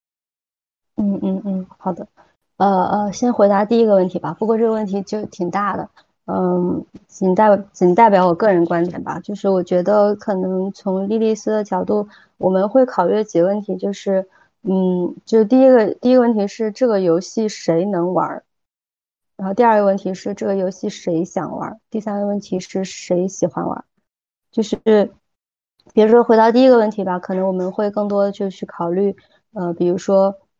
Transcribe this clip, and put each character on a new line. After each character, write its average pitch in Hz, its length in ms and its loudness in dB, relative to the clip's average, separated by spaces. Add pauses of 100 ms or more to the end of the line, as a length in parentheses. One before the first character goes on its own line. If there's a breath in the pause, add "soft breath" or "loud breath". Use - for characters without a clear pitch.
(960)
嗯， 202 260 -2
嗯， 190 200 -4
嗯， 190 220 -6 (140)
好 185 120 -6
的。 - 160 -12 (500 soft breath)
呃， 185 280 2
呃， 202 260 -2
先 247 220 -2
回 202 160 4
答 202 160 2
第 233 140 2
一 233 80 4
个 202 80 4
问 185 120 4
题 180 120 -6
吧， 156 180 -8
不 220 80 -6
过 220 140 0
这 233 40 0
个 226 80 2
问 220 140 -4
题 196 160 -4
就 214 240 -8
挺 175 240 -8
大 190 260 -4
的。 175 140 -10 (360 soft breath)
嗯， 180 600 -4 (220)
仅 185 260 -2
代-， 208 240 4 (160)
仅 180 220 2
代 226 160 6
表 185 160 4
我 170 80 2
个 - 180 2
人 170 120 2
观 170 200 -2
点 175 180 -8
吧， 151 180 -10
就 208 120 -12
是 202 160 -4
我 185 140 0
觉 180 180 0
得 208 340 2
可 208 200 -6
能 185 360 -4
从 196 380 -6
莉 220 80 0
莉 220 160 0
丝 214 160 -6
的 214 140 -2
角 202 200 -4
度， 208 240 -2 (300 loud breath)
我 185 120 0
们 190 200 0
会 254 160 4
考 190 200 0
虑 202 180 2
几 170 180 0
个 175 60 4
问 202 120 -2
题， 196 160 -6
就 196 160 -4
是， 190 340 -4 (360 soft breath)
嗯， 185 520 0 (120)
就 220 180 4
第 247 160 4
一 262 80 8
个， 233 280 6
第 247 160 0
一 254 40 6
个 254 60 6
问 233 120 2
题 202 140 -2
是 214 240 -6
这 247 160 0
个 208 140 0
游 175 180 2
戏 214 300 -4
谁 165 360 -2
能 180 280 -2
玩 160 120 0
儿， - 180 -10 (920)
然 190 120 -8
后 196 60 -6
第 240 100 2
二 220 160 4
个 202 60 2
问 196 120 2
题 190 160 -8
是 202 220 -8
这 220 100 -8
个 202 100 -2
游 185 140 -2
戏 190 180 -10
谁 175 380 -4
想 175 320 -8
玩 160 140 -8
儿， 220 80 -20 (100)
第 220 100 -6
三 202 220 -6
个 202 60 -4
问 202 120 -4
题 185 200 -6
是 190 260 -6
谁 180 420 -4
喜 - 200 -6
欢 175 200 -6
玩 - 80 -6
儿。 - 80 -12 (680)
就 226 120 -4
是， 202 140 -6 (1160)
比 214 80 4
如 220 60 6
说 240 160 6
回 233 140 4
到 226 140 6
第 247 120 4
一 262 60 8
个 247 80 8
问 214 140 2
题 202 120 -6
吧， 180 160 -4
可 190 140 -8
能 185 120 -2
我 190 60 -2
们 185 200 -4
会 208 180 -4
更 208 180 -4
多 202 160 0
的 202 80 0
就 196 180 -6
去 190 160 -12
考 170 260 -6
虑， 196 220 0 (400 soft breath)
呃， 175 200 -6
比 175 140 -2
如 180 100 0
说， 196 400 0 (220)